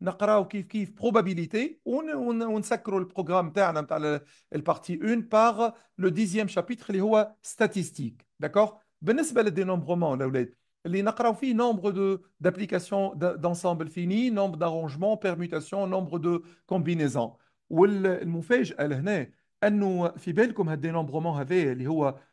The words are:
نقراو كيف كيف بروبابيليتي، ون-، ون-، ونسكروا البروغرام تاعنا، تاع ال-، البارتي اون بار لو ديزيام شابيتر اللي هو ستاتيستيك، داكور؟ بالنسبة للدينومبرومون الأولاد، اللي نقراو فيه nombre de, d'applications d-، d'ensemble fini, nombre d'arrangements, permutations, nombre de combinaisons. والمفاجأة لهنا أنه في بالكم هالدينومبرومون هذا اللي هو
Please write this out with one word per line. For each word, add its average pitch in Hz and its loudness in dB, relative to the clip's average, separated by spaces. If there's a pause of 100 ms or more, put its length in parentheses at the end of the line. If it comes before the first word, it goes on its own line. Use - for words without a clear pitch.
نقراو 202 0
كيف 196 -6
كيف 202 -4
بروبابيليتي، 208 0
ون-، 302 -2
ون-، 240 -2
ونسكروا 214 -2
البروغرام 180 0
تاعنا، 170 2
تاع 151 -4
ال-، 151 0 (340)
البارتي 160 -4
اون 226 0
بار 226 2 (260)
لو 185 2
ديزيام 196 0
شابيتر 196 -4
اللي 190 0
هو 214 4
ستاتيستيك، - -2 (140)
داكور؟ 208 2 (260)
بالنسبة 240 2
للدينومبرومون 175 0
الأولاد، 131 -2 (320)
اللي 190 -2
نقراو 220 0
فيه 247 -2
nombre 220 0
de, 196 0 (240)
d'applications 185 -2
d-، 170 -2
d'ensemble 170 -2
fini, 190 -2
nombre 196 -2
d'arrangements, 165 -2
permutations, 175 -4
nombre 185 -2
de 170 0 (240)
combinaisons. 151 0 (380)
والمفاجأة 180 2
لهنا 147 -2 (340)
أنه 196 2
في - -6
بالكم 208 2
هالدينومبرومون 156 -2
هذا 143 -2
اللي 131 2
هو 147 0 (140)